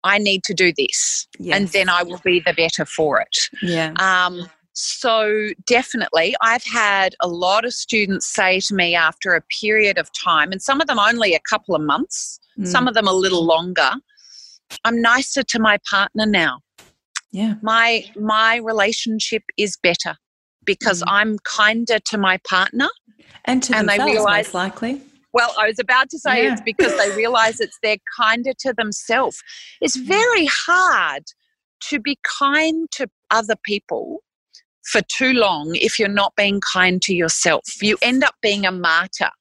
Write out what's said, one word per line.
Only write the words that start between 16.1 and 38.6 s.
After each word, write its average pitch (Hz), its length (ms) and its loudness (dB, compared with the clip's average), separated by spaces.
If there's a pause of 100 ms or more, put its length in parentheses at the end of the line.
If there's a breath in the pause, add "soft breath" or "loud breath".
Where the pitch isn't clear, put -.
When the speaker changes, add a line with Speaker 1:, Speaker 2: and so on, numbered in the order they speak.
Speaker 1:
now." 165 340 0 (720)
Speaker 2:
Yeah. 208 280 -2
Speaker 1:
My, 226 420 2 (140)
my 220 400 2
relationship 220 840 -2 (140)
is 202 240 -2
better 170 360 0 (480)
because 190 360 0
Speaker 2:
Mm. - 60 -4
Speaker 1:
I'm 208 380 2
kinder 220 540 0
to - 180 -4
my 185 280 2
partner. 214 440 0 (560 loud breath)
Speaker 2:
And 254 180 0
to 247 120 0
Speaker 1:
And 214 120 2
they 202 100 2
Speaker 2:
themselves, 214 140 2
Speaker 1:
realise 208 360 2
Speaker 2:
most - 60 -12
likely. 202 480 -4 (300)
Speaker 1:
Well, 233 260 2
I 214 100 2
was 220 120 -2
about 254 300 2
to 320 100 -12
say 247 240 2
Speaker 2:
Yeah. 262 80 2
Speaker 1:
it's 214 100 -4
because 262 360 0
they 202 180 2
realise 226 460 0
it's - 200 -6
they're 214 220 0 (140)
kinder 233 420 0
to 262 140 -4
themselves. 226 680 -2 (380 loud breath)
It's 302 180 -2
Speaker 2:
Mm. 254 100 -10
Speaker 1:
very 415 380 2
hard 254 800 0 (640)
to 294 100 -2
be 277 240 -4
kind 311 680 0
to 247 180 -8 (200)
other 220 340 0
people 202 600 -6 (600 soft breath)
for 208 180 0
too 262 300 0
long 175 460 0
if - 200 0
you're 202 120 0
not 202 260 0
being 202 240 0
kind 185 440 0
to 190 120 0
yourself. 165 480 0 (180)
You 208 200 0
Speaker 2:
Yes. 240 80 2
Speaker 1:
end 262 160 2
up - 160 0
being 202 240 0